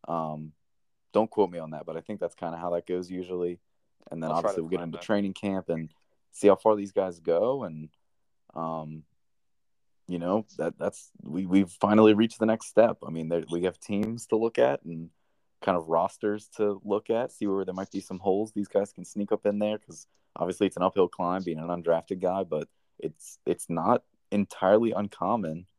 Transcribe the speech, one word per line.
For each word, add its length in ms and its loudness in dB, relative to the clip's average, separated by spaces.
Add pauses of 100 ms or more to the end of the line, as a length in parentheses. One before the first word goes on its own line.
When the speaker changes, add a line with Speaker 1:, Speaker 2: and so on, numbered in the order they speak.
Speaker 1:
Um, 440 -4 (600)
don't 180 2
quote 200 2
me 80 -10
on 140 -10
that, 120 -12
but 140 -8
I 20 -8
think 200 -12
that's 140 -4
kinda 220 -8
how 140 -6
that 160 -2
goes 240 -4
usually. 500 -6 (500)
And 120 -8
then 80 -4
Speaker 2:
I'll 100 0
try 100 0
Speaker 1:
obviously 100 -4
Speaker 2:
to 20 -4
Speaker 1:
we'll 80 -6
get 80 -2
Speaker 2:
find 100 -6
Speaker 1:
into 80 -10
Speaker 2:
that. 80 -12
Speaker 1:
training 300 0
camp 340 -4
and – 220 -4 (420)
see 160 4
how 80 10
far 200 4
these 160 -8
guys 280 -2
go. 440 0
And, 260 -12 (640)
um, 500 -8 (1040)
you 100 -4
know, 280 0 (120)
that, 200 -4
that's, 320 -6 (120)
we, 240 -6
we've 240 4
finally 440 6
reached 240 0
the 80 2
next 220 0
step. 380 4
I 40 -12
mean, 180 -6
there, 220 -2
we 140 -2
have 140 -2
teams 500 -4
to 80 2
look 220 0
at 240 2
and 280 -12 (520)
kind 140 2
of 120 -4
rosters 680 0
to 260 0
look 280 -2
at, 200 0
see 160 -6
where 200 0
there 80 -6
might 160 -6
be 100 -6
some 180 -10
holes 340 0
these 160 -4
guys 240 0
can 120 -16
sneak 280 -4
up 120 -2
in 140 2
there, 200 0
'cause 280 -18 (280)
obviously 320 0
it's 120 -2
an 40 0
uphill 260 4
climb 340 -4
being 160 -4
an 100 -8
undrafted 520 -2
guy, 220 0
but 260 -4 (300)
it's, 460 -12
it's 240 -2
not 340 2 (280)
entirely 640 4
uncommon 760 -4 (120)